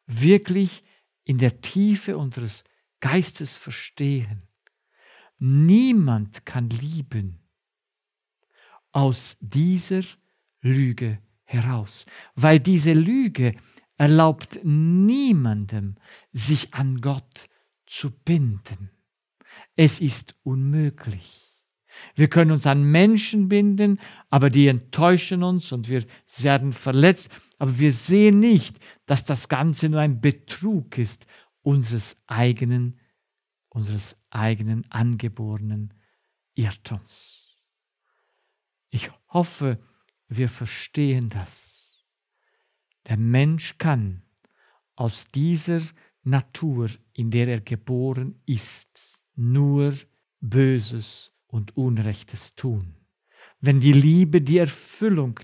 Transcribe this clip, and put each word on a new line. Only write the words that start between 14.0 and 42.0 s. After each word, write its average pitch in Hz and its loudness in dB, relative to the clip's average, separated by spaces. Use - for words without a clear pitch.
niemandem, 156 0
sich 131 -4
an 131 -4
Gott - -8
zu - -10
binden. 107 -4
Es 156 4
ist - -6
unmöglich. 135 -6
Wir 147 4
können 165 4
uns 147 0
an 143 2
Menschen 202 4
binden, 202 2
aber 139 4
die 139 6
enttäuschen 175 0
uns 180 -2
und 120 -8
wir 123 -2
werden 139 0
verletzt. 139 2
Aber 131 -2
wir 147 4
sehen 202 4
nicht, 214 2
dass 139 -2
das - -6
Ganze 156 -2
nur 156 0
ein 139 0
Betrug 151 -4
ist - -6
unseres 120 -2
eigenen, 123 -2
unseres 104 -8
eigenen 110 -4
angeborenen 107 -6
Irrtums. - -12
Ich - -10
hoffe, 143 -4
wir 120 -4
verstehen 127 -6
das. - -16